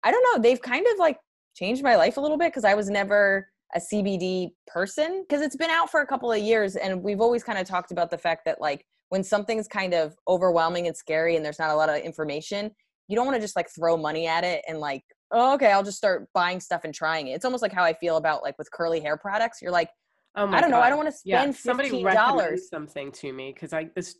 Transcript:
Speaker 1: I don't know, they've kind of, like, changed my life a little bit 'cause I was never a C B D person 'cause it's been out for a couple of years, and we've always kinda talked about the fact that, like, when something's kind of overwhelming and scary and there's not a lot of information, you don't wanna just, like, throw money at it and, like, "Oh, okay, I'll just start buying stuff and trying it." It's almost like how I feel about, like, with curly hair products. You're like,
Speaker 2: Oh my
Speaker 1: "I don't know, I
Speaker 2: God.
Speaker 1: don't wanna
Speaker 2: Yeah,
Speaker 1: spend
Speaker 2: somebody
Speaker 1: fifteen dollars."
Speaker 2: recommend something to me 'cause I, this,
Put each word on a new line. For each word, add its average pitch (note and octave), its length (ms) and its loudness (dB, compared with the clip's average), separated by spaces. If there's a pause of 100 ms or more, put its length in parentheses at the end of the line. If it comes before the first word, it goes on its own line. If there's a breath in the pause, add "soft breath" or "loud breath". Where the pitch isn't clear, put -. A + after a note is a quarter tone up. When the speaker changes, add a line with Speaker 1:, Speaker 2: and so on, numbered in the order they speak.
Speaker 1:
I A3 80 2
don't B4 120 4 (100)
know, B3 80 2
they've A#3+ 200 4
kind C4+ 260 -2
of, G#4+ 100 0
like, E4 220 2 (360)
changed A#3+ 280 -4
my B3 120 6
life F#3 220 4
a C#4 40 -4
little D4+ 160 0
bit E4 160 0
'cause A#3 120 -6
I G3 80 6
was G#3 160 0
never G3+ 600 2 (260)
a E3+ 60 -4
C G#3 200 -2
B F#3+ 160 0
D F3+ 380 -4 (100)
person D#4 640 -4
'cause D4 120 0
it's D4 160 -4
been E4 120 -2
out E4 220 0
for D#4+ 100 2
a C#4 60 -2
couple A#3+ 240 -2
of G#3+ 80 0
years, G#3 380 0
and F#3 260 -4
we've G3+ 180 -2
always A#3+ 220 2
kinda G3+ 220 -4
talked F3+ 260 -6
about F3 200 -2
the E3 60 -6
fact E3 280 -4
that, - 160 -4
like, D3 240 -4 (240)
when F#3+ 140 -2
something's G#3 440 -2
kind F#3+ 260 -4
of D#3+ 240 0 (100)
overwhelming F3 600 2
and D#3+ 80 -6
scary D#3+ 400 0
and D#3 100 0
there's D3+ 140 -8
not D#3+ 100 -2
a D3+ 60 2
lot D#3 140 2
of D3 80 0
information, D#3+ 760 -6 (340)
you G3+ 80 -4
don't B3 100 2
wanna C4+ 140 0
just, G#3 160 -6
like, F3 140 -4
throw E3 280 0
money D#3 300 -2
at E3 160 0
it F3 240 -2
and, D#3+ 120 -8
like, C#3+ 240 -6 (280)
"Oh, B3 240 4
okay, B3+ 160 6
I'll G3 120 4
just G3 140 -10
start F#3 360 0
buying F3+ 280 0
stuff E3+ 240 -6
and D#3 80 -10
trying D#3 340 -4
it." C3 60 -8
It's F3+ 120 -6
almost B3+ 160 -4
like G3 120 -2
how F3+ 100 2
I E3 100 4
feel E3 240 -2
about, D#3 260 0
like, C#3+ 140 -8
with D3 140 -14
curly E3 300 -2
hair D3+ 160 -2
products. A3 440 -4
You're F3+ 100 -6
like, E3+ 180 2 (460)
Speaker 2:
Oh G3+ 100 0
my G3 120 2
Speaker 1:
"I - 40 6
don't - 100 6
know, A#3+ 100 6
I - 40 6
Speaker 2:
God. B3 40 6
Speaker 1:
don't C#4+ 80 2
wanna D4+ 140 -2 (120)
Speaker 2:
Yeah, G3 160 2
Speaker 1:
spend C#4 160 0
Speaker 2:
somebody B3 360 -2
Speaker 1:
fifteen F#3+ 200 0
dollars." A3 380 4
Speaker 2:
recommend F3+ 100 -4
something D3 540 -12
to C3+ 200 -10
me C3 200 -12
'cause D#3+ 200 -14
I, D#3+ 120 -4 (100)
this, - 240 -10